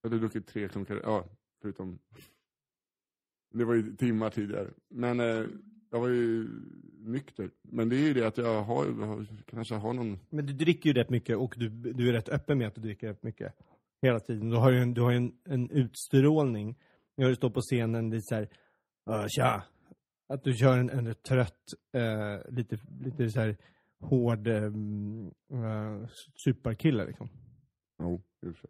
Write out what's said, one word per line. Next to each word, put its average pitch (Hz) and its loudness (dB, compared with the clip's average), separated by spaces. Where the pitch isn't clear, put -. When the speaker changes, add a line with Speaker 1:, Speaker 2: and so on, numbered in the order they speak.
Speaker 1:
Jag 117 -6
hade 113 0
druckit 107 -2
tre 101 -6
klunkar, 101 -6
ja, 101 0
förutom 95 -10
det 117 2
var 117 2
ju 110 0
timmar 110 2
tidigare. 101 -4
Men, 120 0
eh, 113 2
jag 117 -2
var 123 0
ju 113 0
nykter. 113 -8
Men 117 -2
det 127 2
är 147 4
ju 147 2
det 113 4
att 107 -2
jag 113 0
har, 127 0
jag 127 -2
har, 107 -6
kanske 110 -8
har 107 -2
någon 110 -4
Speaker 2:
Men 151 -4
du 139 -4
dricker 160 2
ju 139 4
rätt 120 4
mycket 117 0
och 120 -2
du, 120 -2
du 120 0
är 120 4
rätt 113 -2
öppen 143 0
med 117 0
att - -8
du 107 -12
dricker 110 -8
rätt 101 -10
mycket 107 -8
hela 120 4
tiden. 113 -4
Du 117 2
har 127 8
ju 123 6
en, 123 2
du 117 2
har 123 6
ju 123 4
en, 123 0
en 123 -2
utstrålning. 131 4
När 131 4
du 127 4
står 123 0
på 123 -2
scenen, 113 0
det 113 -2
är 110 -2
så 113 -4
här, 107 -4
"Ah, 107 -4
tja." 120 0
Att 135 -6
du 131 2
kör 127 6
en, 123 2
en 117 -2
trött, 127 2
eh, 107 -2
lite, 117 -4
lite 123 -2
så 120 -2
här 107 0
hård, 117 2
ehm, 104 -4
eh, 110 -6
superkille, 120 0
liksom. - -12
Speaker 1:
Jo, 87 -4
i 87 -8
och 82 -12
för - -20
sig. - -20